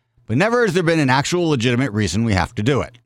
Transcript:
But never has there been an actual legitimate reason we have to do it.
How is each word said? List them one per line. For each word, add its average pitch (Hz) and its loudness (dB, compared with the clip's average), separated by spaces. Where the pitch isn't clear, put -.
But 113 -2
never 233 2
has 175 0
there 180 0
been 160 2
an 135 2
actual 160 0
legitimate 123 0
reason 104 -2
we 113 0
have 87 0
to 104 -6
do 120 0
it. - -12